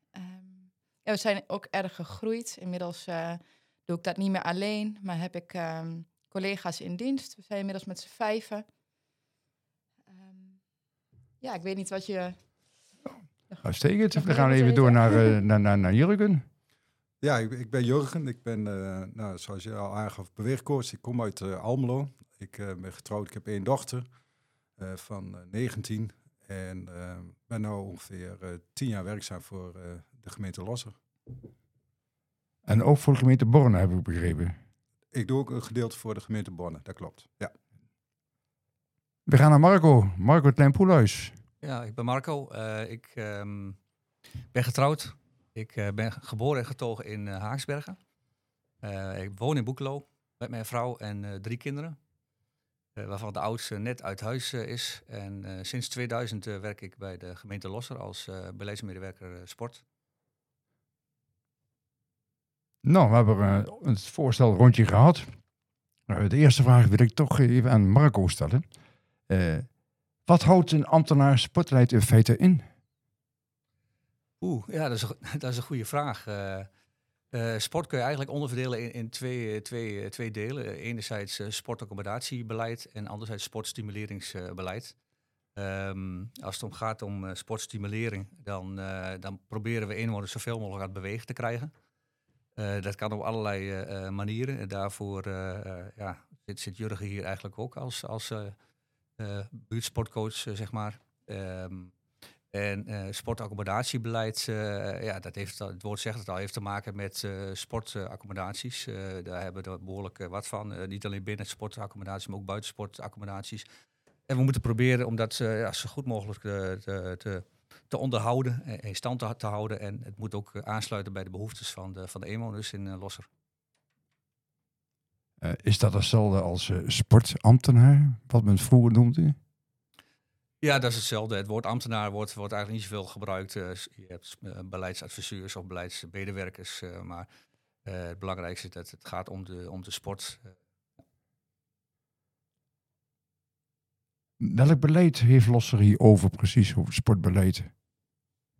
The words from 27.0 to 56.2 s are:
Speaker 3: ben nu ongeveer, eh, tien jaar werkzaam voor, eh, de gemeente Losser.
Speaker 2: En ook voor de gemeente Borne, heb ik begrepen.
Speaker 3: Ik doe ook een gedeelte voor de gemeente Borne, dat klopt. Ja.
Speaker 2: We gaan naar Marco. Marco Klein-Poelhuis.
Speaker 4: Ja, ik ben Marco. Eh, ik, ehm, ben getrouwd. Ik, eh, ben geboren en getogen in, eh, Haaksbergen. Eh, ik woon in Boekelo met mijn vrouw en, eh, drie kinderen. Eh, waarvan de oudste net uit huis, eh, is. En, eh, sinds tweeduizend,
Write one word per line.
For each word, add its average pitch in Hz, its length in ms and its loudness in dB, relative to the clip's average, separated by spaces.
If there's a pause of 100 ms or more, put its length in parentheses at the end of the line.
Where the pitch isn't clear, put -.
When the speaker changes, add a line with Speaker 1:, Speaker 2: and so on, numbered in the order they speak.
Speaker 3:
ben 113 140 -8
nu 107 60 -4
ongeveer, 95 760 -10
eh, 92 80 -12 (240)
tien 135 140 -6
jaar 101 160 -4
werkzaam 95 380 -10
voor, 90 340 -16
eh, 92 60 -18 (400)
de - 80 -18
gemeente 92 340 -10
Losser. 117 280 -10 (1700)
Speaker 2:
En 107 220 4
ook 143 140 8
voor - 160 4
de 123 60 4
gemeente 127 260 6
Borne, 120 320 8
heb 90 140 4
ik 90 120 2
begrepen. 85 540 -2 (520)
Speaker 3:
Ik 110 180 -4
doe 131 120 0
ook 135 100 -6
een 123 140 -6
gedeelte 113 340 -6
voor 110 160 -8
de 101 60 -8
gemeente 104 320 -6
Borne, 82 320 -10
dat - 120 -16
klopt. - 420 -16
Ja. - 140 -10 (1700)
Speaker 2:
We 139 140 6
gaan 147 120 10
naar 147 100 10
Marco. 156 580 8
Marco 135 340 6
Klein-Poelhuis. 143 800 6 (280)
Speaker 4:
Ja, 127 240 -8
ik 110 120 -12
ben 120 100 -6
Marco. 135 440 -4
Eh, 110 420 -8
ik, 113 140 -16
ehm, 101 640 -10 (800)
ben 123 120 0
getrouwd. 139 520 -2 (360)
Ik, 110 240 -14
eh, 101 140 -4
ben 110 220 -4
geboren 127 480 -6
en 117 60 -6
getogen 117 400 -8
in, 104 220 -10
eh, 95 100 -10
Haaksbergen. 139 600 -10 (800)
Eh, 95 440 -10
ik 101 140 -10
woon 135 200 0
in 117 60 -2
Boekelo 135 440 -8 (300)
met 120 120 -10
mijn 113 160 -10
vrouw 120 320 -4
en, 104 280 -10
eh, 101 100 -10
drie 113 220 -8
kinderen. 147 420 -12 (920)
Eh, 104 120 -12
waarvan 101 280 -10
de 87 60 -6
oudste 110 380 -6
net 120 260 -8
uit 98 160 -8
huis, 123 340 -8
eh, 117 140 -8
is. - 400 -10
En, 98 380 -12
eh, 95 180 -14
sinds 123 260 -8
tweeduizend, 117 580 -6